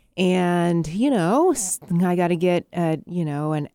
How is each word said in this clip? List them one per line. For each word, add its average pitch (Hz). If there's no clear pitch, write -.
And, 175
you 214
know, 247
s-, -
I 180
gotta 175
get 175
a, 160
you 175
know, 151
an, 151